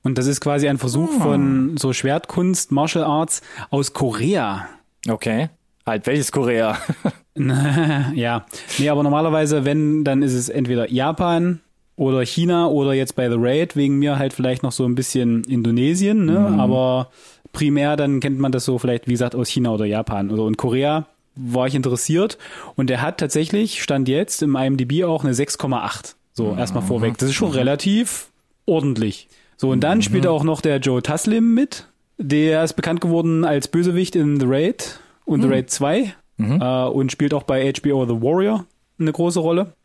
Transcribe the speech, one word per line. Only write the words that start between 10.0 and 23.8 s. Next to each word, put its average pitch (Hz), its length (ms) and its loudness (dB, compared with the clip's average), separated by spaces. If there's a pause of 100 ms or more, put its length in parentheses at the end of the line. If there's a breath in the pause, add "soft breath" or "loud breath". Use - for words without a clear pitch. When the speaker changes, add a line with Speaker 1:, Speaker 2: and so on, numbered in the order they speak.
Speaker 1:
dann 139 200 2
ist 127 120 2
es 123 140 -2
entweder 120 420 0
Japan 165 720 0 (340)
oder 131 320 2
China 170 400 2
oder 139 280 2
jetzt 135 200 -2
bei 127 140 0
The 117 100 2
Raid, 143 380 0
wegen 139 240 2
mir 143 180 0
halt 135 140 0
vielleicht 127 320 -2
noch 123 80 -2
so 131 120 -2
ein 123 120 0
bisschen 120 480 0
Indonesien, 147 800 2
ne? 160 140 2
Speaker 2:
Mhm. 202 180 2
Speaker 1:
Aber 127 520 2 (420 loud breath)
primär 147 440 2
dann 143 220 0
kennt 135 220 -2
man 135 100 2
das 127 140 -2
so 127 140 0
vielleicht, 123 280 -2
wie 123 60 0
gesagt, 123 240 0
aus 123 120 -2
China 120 220 0
oder 107 140 0
Japan. 104 480 -2
Oder 110 160 0
in 107 80 0
Korea 139 500 0 (300)
war 127 320 -2
ich 139 80 -2
interessiert 139 640 0 (360 loud breath)
und 131 160 0
der 123 120 0
hat 165 160 -4
tatsächlich, 165 680 -2